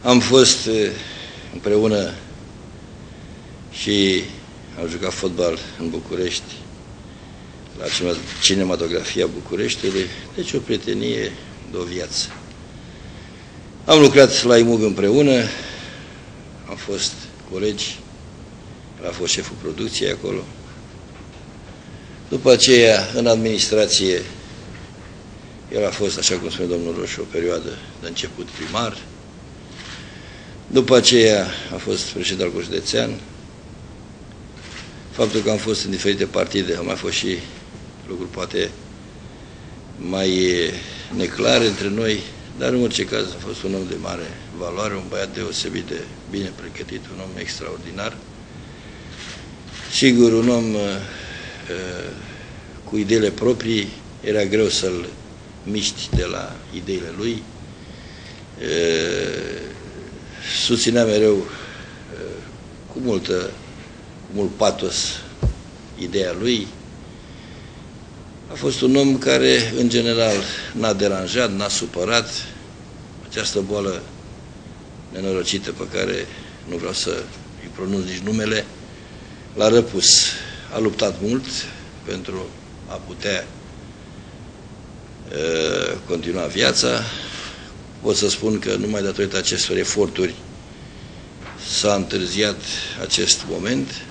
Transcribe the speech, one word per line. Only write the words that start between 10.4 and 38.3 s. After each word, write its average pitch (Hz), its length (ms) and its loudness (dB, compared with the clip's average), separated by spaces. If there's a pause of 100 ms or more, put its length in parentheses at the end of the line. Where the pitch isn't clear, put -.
o 143 60 0
prietenie 110 760 -2 (380)
de - 60 -8
o 90 60 -4
viață. 87 440 -4 (1600)
Am 156 160 12
lucrat 139 440 12
la 120 140 10
imug 117 240 8
împreună, 113 600 6 (1300)
am - 80 -8
fost 98 360 -2 (380)
colegi, 101 480 -2 (1000)
el 87 80 -4
a 85 40 -2
fost 85 200 -2
șeful - 300 -4
producției 95 480 -2
acolo. 98 320 -4 (1900)
După 131 240 4
aceea, 113 640 10
în 120 120 4
administrație, 107 960 4 (1500)
el 104 140 2
a 95 40 2
fost, 98 280 0
așa - 180 2
cum 82 140 -4
spune 87 180 -2
domnul 85 300 0
Roșu, 90 220 -4
o 80 120 -8
perioadă 82 360 0 (320)
de 85 80 -10
început 85 380 -6
primar. 101 500 -4 (1700)
După 131 300 6
aceea 110 500 8 (280)
a - 20 -6
fost 98 260 -2
președinte 95 420 -2
al 90 180 -2
Județean. 90 580 0 (1900)
Faptul 110 300 2
că 101 100 2
am 107 60 4
fost 104 280 0
în 98 60 -4
diferite 98 340 2
partide, 92 500 0
a 90 60 -2
mai 92 140 -2
fost 90 200 -4
și 92 240 0 (680)
lucruri 90 220 -8